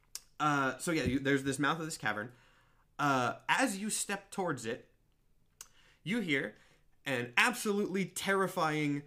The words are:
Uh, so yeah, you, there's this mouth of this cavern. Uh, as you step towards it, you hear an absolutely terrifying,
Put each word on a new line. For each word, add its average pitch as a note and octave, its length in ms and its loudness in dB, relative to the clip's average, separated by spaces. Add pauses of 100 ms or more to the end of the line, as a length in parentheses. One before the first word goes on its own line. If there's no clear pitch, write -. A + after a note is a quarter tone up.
(400)
Uh, C#3+ 380 2
so - 120 -4
yeah, D#3 140 2
you, B2+ 160 2
there's C3+ 240 4
this C#3 160 -2
mouth D3 180 2
of E3 60 -6
this D#3 120 -8
cavern. G#2+ 340 -2 (680)
Uh, C3 360 2 (140)
as G3 300 2
you G#3+ 100 -6
step - 440 -4
towards D3+ 340 -4
it, - 220 -8 (1120)
you G3+ 160 -2
hear E3+ 380 0 (500)
an B2 300 -2
absolutely G3+ 720 2
terrifying, D#3 1000 0